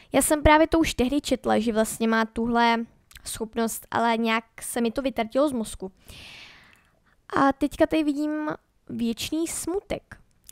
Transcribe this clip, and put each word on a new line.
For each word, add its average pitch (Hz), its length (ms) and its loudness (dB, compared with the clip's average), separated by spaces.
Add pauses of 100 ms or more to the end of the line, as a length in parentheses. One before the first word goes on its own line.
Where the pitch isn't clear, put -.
(120)
Já 277 100 4
jsem 302 200 0
právě 311 240 8
to 330 120 0
už 330 160 2
tehdy 262 260 0
četla, 226 380 0
že 220 140 0
vlastně 220 360 0
má 226 160 2
tuhle 233 600 0 (380)
schopnost, 226 680 -6
ale 226 260 0
nějak 226 280 0 (180)
se - 180 -6
mi 233 100 2
to 262 120 -4
vytratilo 254 460 0
z 277 40 -2
mozku. 214 400 -6 (1400)
A 269 160 4
teďka 294 340 0
tady 320 180 0
vidím 302 460 -2 (380)
věčný 233 580 -4
smutek. - 760 -8 (320)